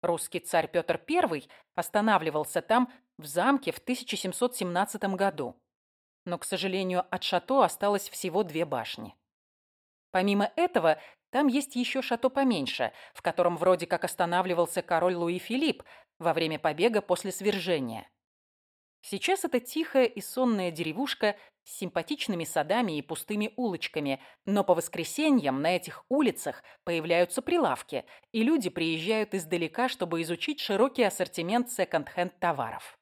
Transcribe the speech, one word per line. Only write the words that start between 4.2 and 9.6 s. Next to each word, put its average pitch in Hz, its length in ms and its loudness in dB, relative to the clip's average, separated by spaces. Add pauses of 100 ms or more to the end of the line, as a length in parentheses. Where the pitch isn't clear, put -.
семнадцатом 190 600 -2
году. 165 400 -2 (720)
Но, 175 140 -4
к - 60 -12
сожалению, 185 680 -2
от 185 120 -4
шато 262 380 2
осталось 202 480 2
всего 180 340 -2
две 160 220 -2
башни. 117 500 -8 (920)